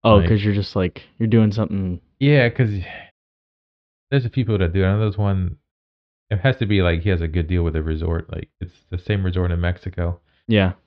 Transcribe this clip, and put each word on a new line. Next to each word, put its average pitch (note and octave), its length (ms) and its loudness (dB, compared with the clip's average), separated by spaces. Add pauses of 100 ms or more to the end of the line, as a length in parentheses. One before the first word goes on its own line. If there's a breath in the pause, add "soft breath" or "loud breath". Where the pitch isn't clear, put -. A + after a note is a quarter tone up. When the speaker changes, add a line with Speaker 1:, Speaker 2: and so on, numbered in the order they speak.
Speaker 1:
Oh, G#2+ 140 6
Speaker 2:
Like E2+ 100 4
Speaker 1:
'cause G2+ 160 2
you're G#2 100 0
just, G2+ 220 -4
like, F#2 260 -2 (160)
you're A2+ 100 0
doing G#2+ 220 4
something. F#2+ 500 -4 (200)
Speaker 2:
Yeah, C3+ 300 4
'cause A#2 200 0 (1400 loud breath)
there's C3+ 140 0
a A2+ 60 -4
few B2+ 140 -2
people G#2+ 140 0
that F2+ 140 0
do F#2+ 120 0
it. - 20 2
I F#2+ 60 2
know G#2 80 0
there's G#2 180 -2
one, F#2+ 400 -2 (720)
it G#2 80 -2
has B2+ 200 0
to A2+ 80 -2
be, G2 160 2
like, F2 200 2
he F#2 60 -2
has F2+ 120 0
a E2+ 60 -4
good D#2+ 220 -4
deal F2 160 0
with D#2+ 100 -2
a D#2+ 80 -2
resort. E2 480 -4
Like, E2 180 -12 (120)
it's - 300 -16
the F2+ 80 -8
same G2+ 260 -2
resort F2+ 260 -2
in E2+ 100 -2
Mexico. F2 600 -4 (260)
Speaker 1:
Yeah. G2 280 2 (120)